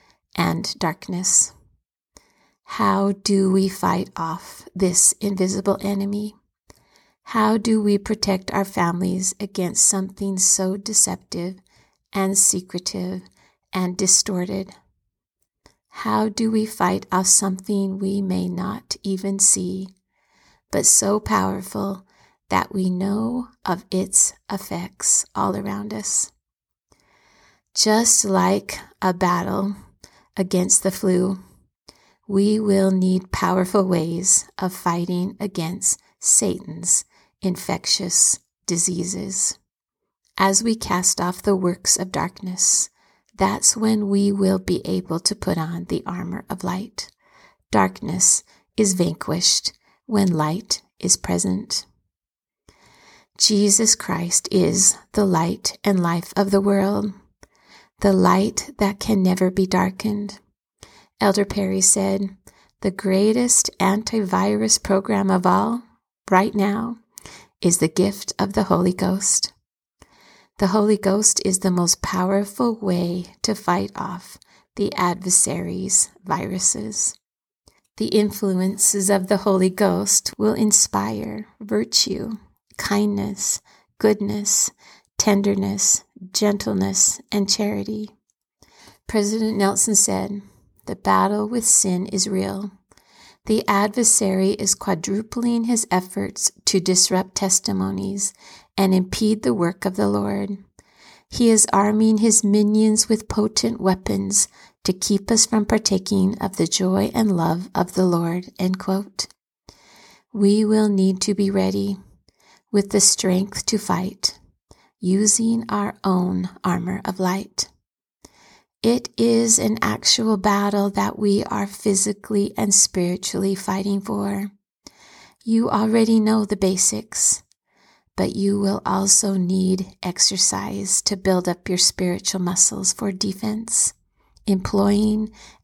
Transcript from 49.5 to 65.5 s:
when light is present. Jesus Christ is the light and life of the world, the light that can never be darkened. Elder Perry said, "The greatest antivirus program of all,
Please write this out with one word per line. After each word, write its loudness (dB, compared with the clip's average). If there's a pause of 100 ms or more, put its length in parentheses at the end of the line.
when 2
light -2 (180)
is 0
present. -4 (1500)
Jesus 4
Christ -2
is 2 (160)
the 2
light 0
and 2
life -2
of 2
the 4
world, 0 (880)
the 6
light 2
that -2
can 2
never 2
be 0
darkened. -2 (840)
Elder 2
Perry -2
said, 0 (440)
"The -2
greatest 2
antivirus 0
program 0
of 2
all, 2 (480)